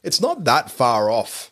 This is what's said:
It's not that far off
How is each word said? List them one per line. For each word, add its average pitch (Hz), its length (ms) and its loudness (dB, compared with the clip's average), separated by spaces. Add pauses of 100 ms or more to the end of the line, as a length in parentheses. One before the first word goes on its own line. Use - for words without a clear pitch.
It's - 160 0
not 254 260 -2
that 131 260 2
far 110 400 2
off - 400 -4